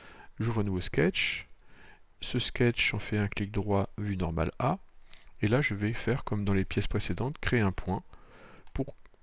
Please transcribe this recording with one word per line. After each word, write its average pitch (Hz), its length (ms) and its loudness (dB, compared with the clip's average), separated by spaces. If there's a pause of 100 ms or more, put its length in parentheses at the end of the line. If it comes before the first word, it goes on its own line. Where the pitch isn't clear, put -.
(400)
j'ouvre 113 220 0
un 101 40 2
nouveau 92 160 0
sketch. - 680 0 (720)
Ce - 160 -2
sketch, - 560 2
on 101 60 -2
fait - 180 -2
un 104 100 2
clic 104 220 -2
droit, 101 480 2
vue 104 200 0
normale 82 420 0
A. 156 180 2 (640)
Et 110 60 2
là, 123 140 4
je 123 120 0
vais 104 200 0
faire 120 300 0
comme 104 220 0
dans 101 80 4
les 95 120 4
pièces - 220 0
précédentes, 107 520 -2
créer 120 220 2
un 98 100 4
point - 320 -2 (720)
pour - 200 -2 (260)